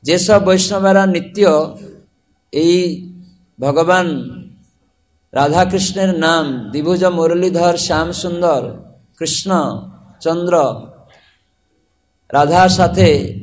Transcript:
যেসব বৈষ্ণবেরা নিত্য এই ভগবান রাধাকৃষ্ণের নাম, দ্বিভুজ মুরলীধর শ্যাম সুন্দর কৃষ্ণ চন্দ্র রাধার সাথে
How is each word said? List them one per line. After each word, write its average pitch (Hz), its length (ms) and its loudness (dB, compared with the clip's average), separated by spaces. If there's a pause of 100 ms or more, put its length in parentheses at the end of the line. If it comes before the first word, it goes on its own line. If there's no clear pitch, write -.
যেসব 190 420 2
বৈষ্ণবেরা 190 640 2
নিত্য 170 680 0 (760)
এই 170 600 0 (480)
ভগবান 151 680 0 (1040)
রাধাকৃষ্ণের 185 840 0
নাম, 151 520 -2
দ্বিভুজ 165 340 -2
মুরলীধর 175 720 0
শ্যাম 165 360 -4
সুন্দর 175 640 -2 (400)
কৃষ্ণ 160 640 -4 (400)
চন্দ্র 165 680 -2 (1500)
রাধার 160 360 4
সাথে 175 760 2